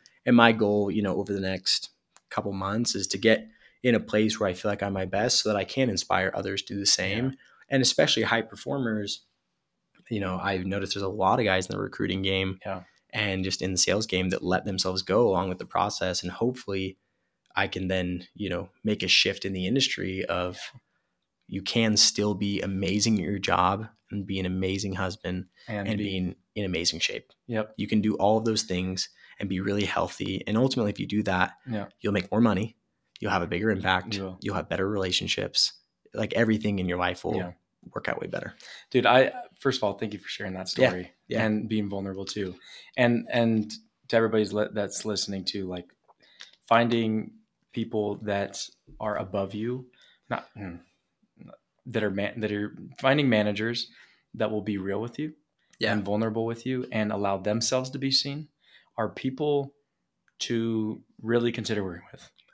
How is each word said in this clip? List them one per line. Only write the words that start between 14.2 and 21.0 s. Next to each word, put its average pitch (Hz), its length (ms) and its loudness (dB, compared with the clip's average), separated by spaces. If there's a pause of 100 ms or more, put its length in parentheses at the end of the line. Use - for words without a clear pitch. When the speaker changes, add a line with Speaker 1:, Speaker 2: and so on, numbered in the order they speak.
Speaker 1:
that - 140 0
let 92 220 0
themselves 92 360 -2
go 113 260 2
along 95 220 2
with 92 80 -4
the - 80 -10
process. 92 560 -2
And 87 100 -6
hopefully 98 640 -4 (580)
I 98 120 2
can 95 200 -4
then, 90 480 -2
you 101 140 -6
know, 87 200 -4 (140)
make 104 180 0
a 92 60 -2
shift - 380 2
in 98 80 -4
the 92 120 -2
industry 95 600 0
of 90 300 -2
Speaker 2:
Yeah. - 240 -14 (680)